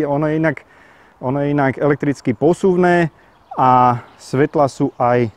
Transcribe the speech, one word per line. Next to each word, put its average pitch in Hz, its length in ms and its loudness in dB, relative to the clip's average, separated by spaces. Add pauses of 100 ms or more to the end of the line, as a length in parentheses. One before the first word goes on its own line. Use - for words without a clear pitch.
ono 143 240 -2
je 156 80 -2
inak, 160 240 -2 (560)
ono 139 240 -4
je 143 160 -2
inak 135 240 0
elektricky 143 560 -2
posuvné 175 720 0 (480)
a 127 400 4 (240)
svetla 143 480 -2
sú 135 240 -6
aj 123 440 0